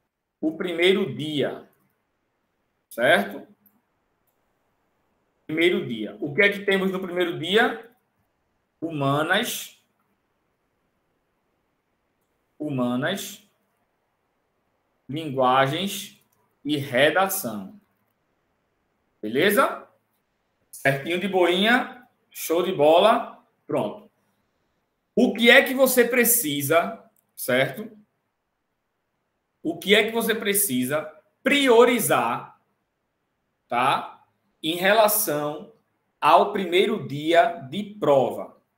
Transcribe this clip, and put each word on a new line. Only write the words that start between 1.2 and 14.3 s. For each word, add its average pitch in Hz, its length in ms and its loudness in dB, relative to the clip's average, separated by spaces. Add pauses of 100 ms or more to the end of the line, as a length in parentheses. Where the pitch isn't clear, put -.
certo? 170 580 0 (2000)
Primeiro 160 420 -2
dia. 107 320 -10
O 143 140 -8
que 170 80 0
é 202 80 4
que 196 160 -8
temos 190 260 0
no 185 80 -6
primeiro 175 400 -4
dia? 220 500 -2 (920)
Humanas, 160 1000 -2 (2750)
humanas, 139 880 -6 (1600)